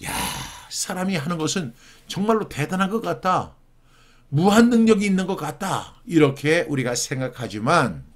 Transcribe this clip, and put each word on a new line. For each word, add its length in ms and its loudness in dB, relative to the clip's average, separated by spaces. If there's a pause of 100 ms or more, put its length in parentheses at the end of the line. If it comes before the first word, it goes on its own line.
"야, 80 -8 (580)
사람이 460 -4
하는 220 -4
것은 340 -4 (360)
정말로 400 0
대단한 420 -2
것 100 -2
같다. 540 -2 (720)
무한 400 6
능력이 380 4
있는 200 2
것 100 -2
같다." 580 -6 (100)
이렇게 640 2
우리가 260 -2
생각하지만, 1120 -2 (100)